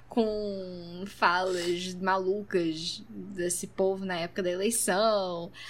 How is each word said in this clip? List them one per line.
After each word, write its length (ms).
com 1000
falas 880
malucas 1120
desse 580
povo 380
na 120
época 260
da 80
eleição. 1000